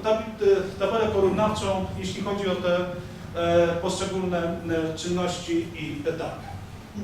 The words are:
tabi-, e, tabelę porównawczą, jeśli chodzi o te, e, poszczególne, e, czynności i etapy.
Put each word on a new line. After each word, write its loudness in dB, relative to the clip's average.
tabi-, 2
e, 4
tabelę 2
porównawczą, 2
jeśli -4
chodzi -2
o 2
te, 2
e, 6
poszczególne, -2
e, -6
czynności 0
i -4
etapy. -4